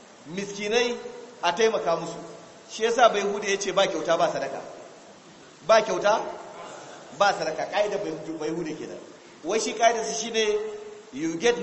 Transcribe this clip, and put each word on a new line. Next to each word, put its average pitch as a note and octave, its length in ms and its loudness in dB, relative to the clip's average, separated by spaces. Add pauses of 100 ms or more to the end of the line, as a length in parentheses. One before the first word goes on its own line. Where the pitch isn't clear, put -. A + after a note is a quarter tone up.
(340)
miskinai G#3 640 -2 (460)
a F3 100 4
taimaka G3+ 460 2
musu. E3 180 -8 (520)
Shi - 140 -4
yasa A#3 260 6
Bayahude G3+ 400 0
ya G3 80 4
ce G3 140 -2
ba F#3+ 160 4
kyauta E3 300 0
ba E3+ 140 4
sadaka. - 280 -4 (1080)
Ba A3 140 8
kyauta G3+ 400 2 (960)
ba G3 160 6
sadaka, D#3 380 -4
ƙa'idar G3 300 0
Bayahude, D#3+ 380 -6
Bayahude D#3+ 380 -4
kenan. A#2 200 -10 (460)
Wai G3+ 160 0
shi A3 140 -2
ƙa'idar A3+ 300 4
su - 100 -4 (120)
shine G#3+ 320 2 (560)
you D#3+ 240 -2
get A#3 260 4